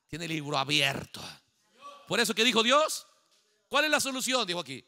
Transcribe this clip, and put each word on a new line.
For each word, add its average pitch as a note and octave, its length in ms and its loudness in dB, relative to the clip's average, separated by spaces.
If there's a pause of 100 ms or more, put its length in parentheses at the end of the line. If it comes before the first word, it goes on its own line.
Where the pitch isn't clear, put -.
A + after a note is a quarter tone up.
Tiene E3 180 -10
el D#3+ 40 -8
libro D3 280 -2
abierto. C3+ 640 -2 (840)
Por G3+ 140 0
eso A3+ 140 0
que A3 100 2
dijo A3+ 180 4
Dios, C#4 440 2 (640)
¿cuál D4 180 2
es D4+ 40 0
la C#4+ 100 4
solución? B3+ 460 -2
Dijo F3 140 -4
aquí, C3 280 -12